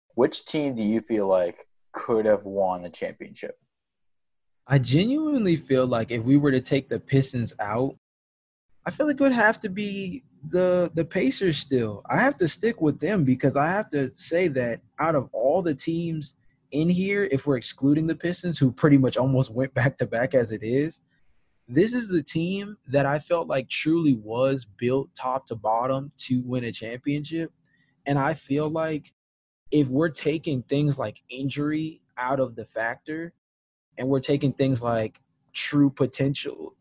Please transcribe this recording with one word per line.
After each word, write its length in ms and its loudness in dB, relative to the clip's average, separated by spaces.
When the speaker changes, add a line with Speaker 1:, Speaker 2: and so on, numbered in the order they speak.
Speaker 1:
which 300 2
team 300 -2
do 60 -4
you 200 0
feel 260 -2
like 400 0
could 340 -2
have 180 2
won 420 -2
a 40 -12
championship? 720 -12
Speaker 2:
I 140 4
genuinely 760 2
feel 300 2
like 220 0
if 140 -2
we 140 6
were 140 4
to 100 2
take 260 -2
the 140 -4
Pistons 580 0
out, 380 -4
I 60 -6
feel 160 -2
like 120 0
it 40 2
would 100 4
have 280 4
to 80 -6
be 540 -6
the, 460 2
the 100 0
Pacers 540 0
still. 520 -2
I 100 2
have 180 2
to 100 2
stick 320 -2
with 220 0
them 240 0
because 320 2
I 100 2
have 220 -2
to 260 -2
say 340 0
that 300 -2
out 160 0
of 180 -2
all 280 0
the 140 0
teams 600 -6
in 180 2
here, 400 0
if 160 0
we're 120 2
excluding 500 0
the 80 -2
Pistons, 420 -4
who 140 4
pretty 260 6
much 200 2
almost 340 2
went 220 -2
back-to-back 600 0
as 200 2
it 100 -6
is, 380 -2
this 260 2
is 140 -4
the 160 0
team 540 -4
that 180 2
I 140 0
felt 300 -2
like 180 -2
truly 480 2
was 480 -2
built 500 -2
top 340 -6
to 80 -8
bottom 640 -2
to 240 -2
win 200 -4
a 80 -6
championship. 800 -6
And 120 0
I 160 0
feel 360 -2
like 420 -4
if 160 4
we're 220 2
taking 540 -2
things 340 0
like 320 -6
injury 720 -4
out 220 -2
of 160 -2
the 100 -12
factor 680 -6
and 100 -4
we're 120 2
taking 340 0
things 280 0
like 400 -4
true 360 2
potential 920 -4